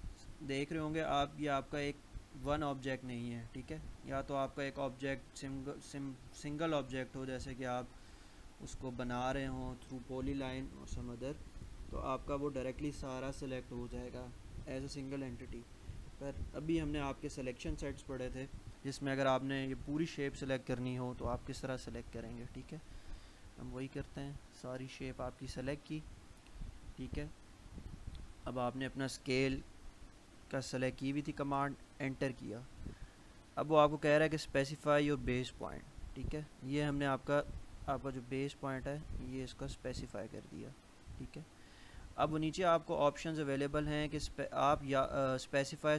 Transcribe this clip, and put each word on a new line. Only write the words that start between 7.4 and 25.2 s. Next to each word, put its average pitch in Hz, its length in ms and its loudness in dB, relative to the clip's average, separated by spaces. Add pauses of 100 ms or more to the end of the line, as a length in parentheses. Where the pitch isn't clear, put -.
कि 127 80 -4
आप 123 240 0 (760)
उसको - 300 -6
बना 123 380 2
रहे 135 160 2
हों 127 300 -2
through 127 240 -8 (100)
polyline 131 580 0 (100)
or 135 100 -10
some 123 260 -2
other, 127 180 -2 (580)
तो - 60 -2 (160)
आपका 143 220 0
वो 143 140 2
directly 131 440 0
सारा 131 400 -2
select 127 380 -4
हो 123 160 -4
जाएगा 123 420 -6 (400)
as 135 160 -2
a 139 80 -6
single 139 300 -2
entity। 120 400 -6 (580)
पर 139 140 -4 (200)
अभी 160 220 4
हमने 151 240 2
आपके 139 280 -2
selection 127 460 -2
sets 143 280 -4
पढ़े 127 280 -2
थे, 131 140 -4 (400)
जिसमें 139 260 0
अगर 135 160 6
आपने 135 380 4
ये 131 100 0 (100)
पूरी 151 220 4
shape 139 280 0
select 131 320 0
करनी 127 280 2
हो 123 240 0
तो 120 60 -2
आप 120 200 0
किस 131 160 -4
तरह 131 180 0
select 120 340 -8
करेंगे, 117 320 -6 (100)
ठीक 131 180 -8
है। 160 80 -8 (800)
हम 127 120 -6
वही 127 180 -4
करते 143 320 -6
हैं, 139 180 -6 (220)
सारी 131 280 -4
shape 131 320 -6